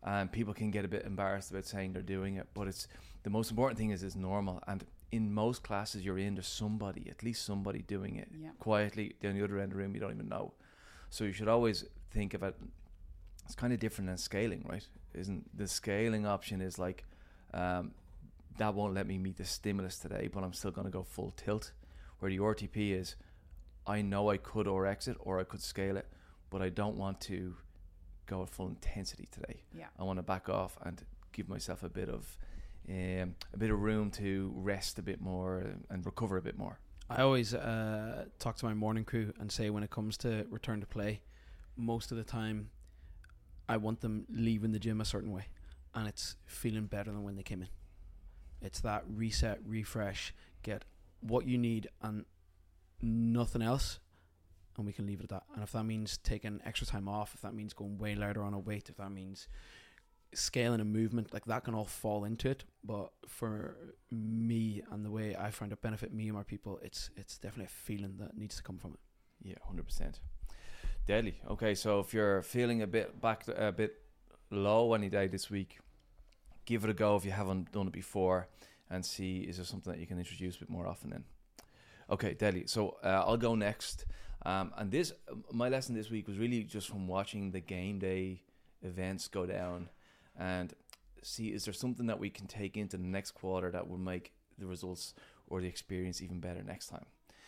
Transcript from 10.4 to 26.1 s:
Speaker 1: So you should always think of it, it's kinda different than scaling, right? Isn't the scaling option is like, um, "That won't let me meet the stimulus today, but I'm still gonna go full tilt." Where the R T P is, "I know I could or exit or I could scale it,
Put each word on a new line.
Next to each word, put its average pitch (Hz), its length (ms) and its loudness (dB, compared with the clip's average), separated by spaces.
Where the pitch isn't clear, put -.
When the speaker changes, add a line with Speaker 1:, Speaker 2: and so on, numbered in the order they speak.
Speaker 1:
So - 140 -4
you 101 100 2
should 104 140 0
always 113 380 6
think 101 220 2
of 92 100 -2
it, 98 120 0
it's - 100 -10
kinda 123 220 2
different 104 320 0
than 92 80 0
scaling, 101 520 0
right? - 180 -6
Isn't - 440 -4
the 101 100 0
scaling 107 580 4
option 98 360 0
is 92 160 -2
like, 90 280 -2
um, 90 420 0
"That 107 180 2
won't 101 180 2
let 98 140 2
me 95 100 0
meet 92 200 0
the 95 80 -4
stimulus 98 520 0
today, - 300 -2
but 95 160 -2
I'm 92 100 -2
still 95 180 -2
gonna 92 200 -4
go 92 120 -2
full - 280 -4
tilt." - 400 -2
Where 98 100 2
the 95 100 2
R 107 140 6
T 104 140 -2
P 104 260 2
is, 92 220 -2
"I 104 160 2
know 101 260 6
I 101 80 8
could 104 300 2
or 95 180 4
exit 101 340 0
or 95 200 2
I 92 60 2
could 98 160 -8
scale 98 360 0
it, - 100 -4